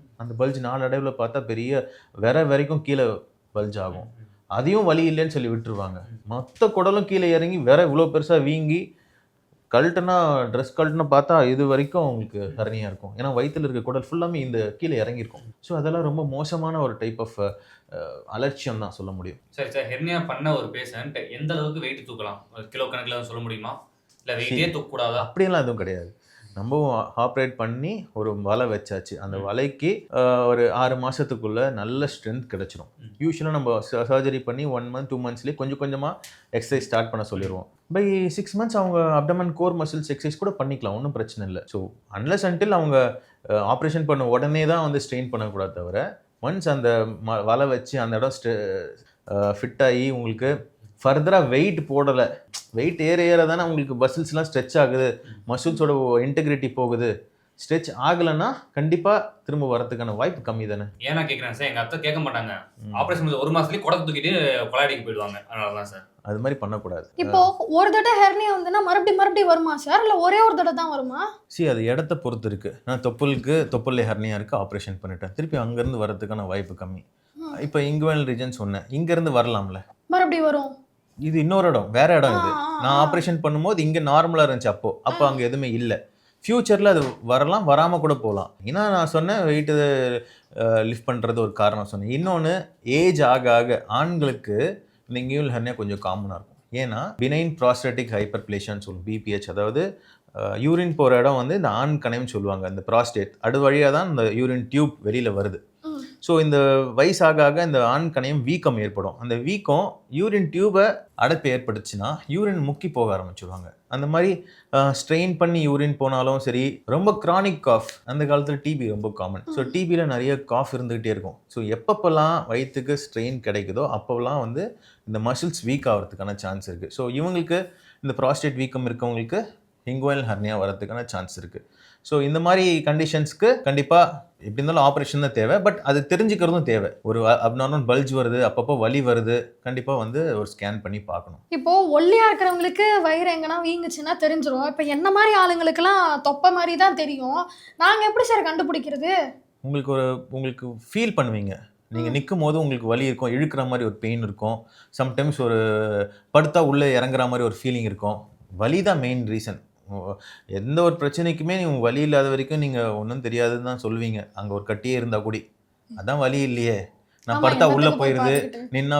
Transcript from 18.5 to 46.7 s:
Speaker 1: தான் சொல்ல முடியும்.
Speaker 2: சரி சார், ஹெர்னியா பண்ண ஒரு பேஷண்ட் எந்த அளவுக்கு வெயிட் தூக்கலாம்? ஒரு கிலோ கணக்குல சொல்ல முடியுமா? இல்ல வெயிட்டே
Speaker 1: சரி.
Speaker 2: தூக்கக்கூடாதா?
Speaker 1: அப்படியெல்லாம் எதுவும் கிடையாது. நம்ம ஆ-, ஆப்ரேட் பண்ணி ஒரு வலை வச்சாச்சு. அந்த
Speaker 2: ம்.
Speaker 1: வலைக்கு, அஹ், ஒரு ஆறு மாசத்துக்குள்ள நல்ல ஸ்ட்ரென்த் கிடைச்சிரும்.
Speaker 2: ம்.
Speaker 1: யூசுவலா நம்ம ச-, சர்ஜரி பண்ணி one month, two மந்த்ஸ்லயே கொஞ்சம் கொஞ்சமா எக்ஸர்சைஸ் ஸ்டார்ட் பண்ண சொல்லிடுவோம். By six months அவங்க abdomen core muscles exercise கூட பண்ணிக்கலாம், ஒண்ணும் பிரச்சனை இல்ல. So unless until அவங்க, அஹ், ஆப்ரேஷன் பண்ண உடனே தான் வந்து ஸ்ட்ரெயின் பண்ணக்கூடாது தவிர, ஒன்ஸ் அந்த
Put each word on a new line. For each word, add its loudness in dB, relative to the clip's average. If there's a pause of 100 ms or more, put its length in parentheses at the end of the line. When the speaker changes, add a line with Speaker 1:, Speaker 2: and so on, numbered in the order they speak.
Speaker 1:
தான் -8
சொல்ல -12
முடியும். -12 (120)
Speaker 2:
சரி -8
சார், -4
ஹெர்னியா -4
பண்ண -2
ஒரு -4
பேஷண்ட் -12
எந்த -4
அளவுக்கு -4
வெயிட் -10
தூக்கலாம்? -12 (160)
ஒரு -16
கிலோ -8
கணக்குல -8
சொல்ல -10
முடியுமா? -10 (520)
இல்ல -4
வெயிட்டே -2
Speaker 1:
சரி. 0
Speaker 2:
தூக்கக்கூடாதா? -4
Speaker 1:
அப்படியெல்லாம் 0
எதுவும் -4
கிடையாது. -8 (400)
நம்ம 0
ஆ-, -4
ஆப்ரேட் -2
பண்ணி -6
ஒரு -4
வலை 0
வச்சாச்சு. -6
அந்த -10
Speaker 2:
ம். -6
Speaker 1:
வலைக்கு, -4
அஹ், 2
ஒரு 4
ஆறு 2
மாசத்துக்குள்ள -2
நல்ல -4
ஸ்ட்ரென்த் -10
கிடைச்சிரும். -10
Speaker 2:
ம். -20
Speaker 1:
யூசுவலா -2
நம்ம 0
ச-, 0
சர்ஜரி 0
பண்ணி -6
one -6
month, -8
two -6
மந்த்ஸ்லயே -6
கொஞ்சம் -6
கொஞ்சமா -4 (360)
எக்ஸர்சைஸ் -2
ஸ்டார்ட் 0
பண்ண -6
சொல்லிடுவோம். -8 (260)
By 2 (240)
six -6 (100)
months -4
அவங்க 2 (100)
abdomen 2
core 0
muscles -4
exercise -4
கூட -2
பண்ணிக்கலாம், -4
ஒண்ணும் -6
பிரச்சனை -8
இல்ல. -8
So -8 (220)
unless -2
until 0
அவங்க, 2 (280)
அஹ், 0
ஆப்ரேஷன் -2
பண்ண 0
உடனே 2
தான் 2
வந்து 0
ஸ்ட்ரெயின் -6
பண்ணக்கூடாது -6
தவிர, -6 (200)
ஒன்ஸ் -4
அந்த 2 (200)